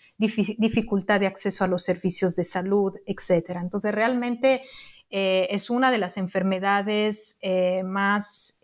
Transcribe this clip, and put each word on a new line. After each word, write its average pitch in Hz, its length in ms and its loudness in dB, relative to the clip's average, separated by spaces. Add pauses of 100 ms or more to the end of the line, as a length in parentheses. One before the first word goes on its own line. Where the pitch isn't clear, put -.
(180)
difi-, 214 400 0
dificultad 214 640 0
de 202 60 2
acceso 196 380 -2
a 180 40 0
los 180 160 0
servicios 180 500 0
de 175 100 0
salud, 190 600 0
etcétera. 180 560 -2
Entonces, 202 340 -4
realmente, 240 680 2 (480)
eh, 190 400 2
es 202 200 -4
una 254 200 4
de 240 80 2
las 180 180 -2
enfermedades, 196 1300 0
eh, 185 420 2
más, 196 800 -2